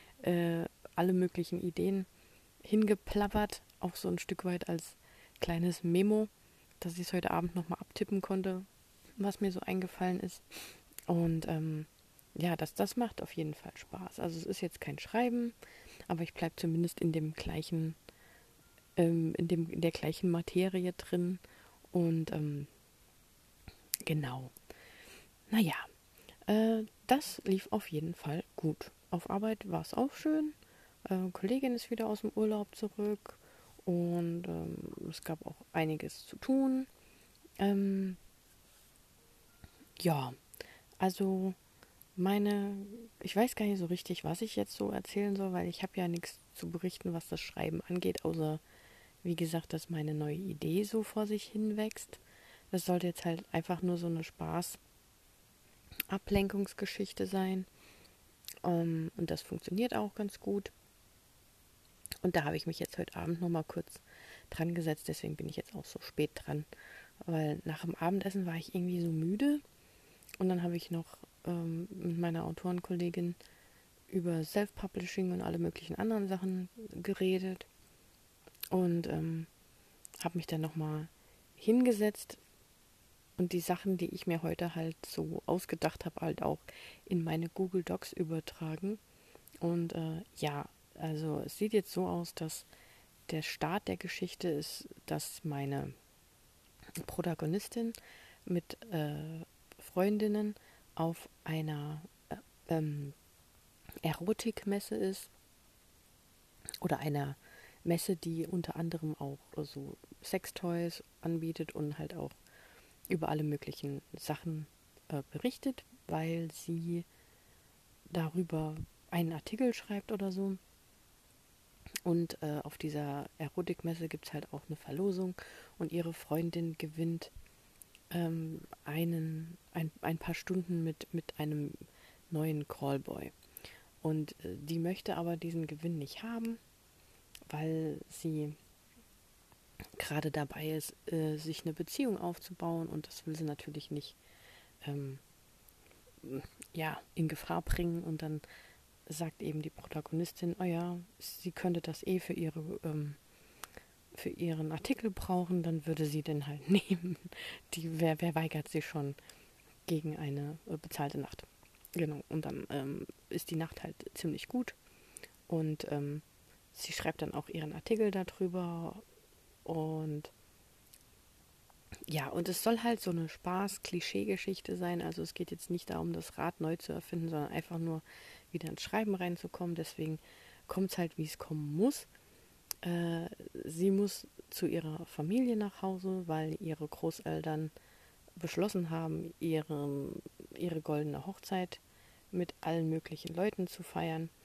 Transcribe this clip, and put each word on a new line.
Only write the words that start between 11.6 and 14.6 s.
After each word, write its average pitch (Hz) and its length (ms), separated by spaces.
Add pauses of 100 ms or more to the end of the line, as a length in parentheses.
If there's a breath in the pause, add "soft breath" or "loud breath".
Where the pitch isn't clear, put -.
ja, 170 220
das, - 180
das - 220
macht 240 260
auf - 100
jeden 151 220
Fall - 220
Spaß. - 420
Also 165 200
es 160 80
ist - 140
jetzt - 200